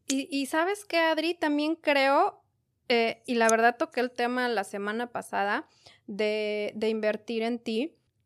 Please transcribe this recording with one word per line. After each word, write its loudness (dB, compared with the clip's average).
Y, -2
y -2
¿sabes 0
qué, -2
Adri? 2
También -2
creo, 2
eh, 0
y -2
la 4
verdad 4
toqué -2
el -2
tema -2
la -2
semana -6
pasada -4
de, -2
de -2
invertir -2
en -2
ti. -4